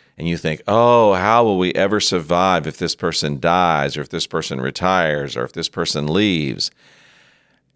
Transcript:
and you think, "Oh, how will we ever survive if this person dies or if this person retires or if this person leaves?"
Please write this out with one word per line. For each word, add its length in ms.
and 120
you 80
think, 320
"Oh, 460
how 300
will 140
we 160
ever 260
survive 680
if 100
this 180
person 460
dies 560
or 60
if 80
this 160
person 340
retires 760
or 80
if 80
this 160
person 380
leaves?" 640